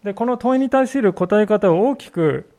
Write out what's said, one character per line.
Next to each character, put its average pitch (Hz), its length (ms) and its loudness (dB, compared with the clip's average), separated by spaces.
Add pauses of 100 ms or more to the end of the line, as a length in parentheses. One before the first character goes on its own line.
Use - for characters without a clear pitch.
で、 202 100 -6
こ 226 120 -4
の 247 100 -2
問 254 220 0
い - 20 0
に 269 80 -2
対 262 180 2
す 277 140 -4
る 202 120 2
答 202 280 0
え 214 60 2
方 208 260 2
を 190 160 2
大 285 80 -2
き - 140 -20
く 151 480 -2